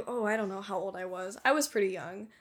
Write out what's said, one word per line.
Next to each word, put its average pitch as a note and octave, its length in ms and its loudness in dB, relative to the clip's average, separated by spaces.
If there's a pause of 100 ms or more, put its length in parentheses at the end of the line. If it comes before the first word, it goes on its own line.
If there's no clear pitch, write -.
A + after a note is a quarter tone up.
oh, A#3 180 0
I G#3+ 120 4
don't G#3 120 0
know F#3+ 120 -6
how G3 180 -4
old F#3 160 -4
I F#3 100 -4
was. F#3 380 -8
I C4+ 80 8
was D4 160 4
pretty G3+ 220 4
young. F#3 380 -6 (140)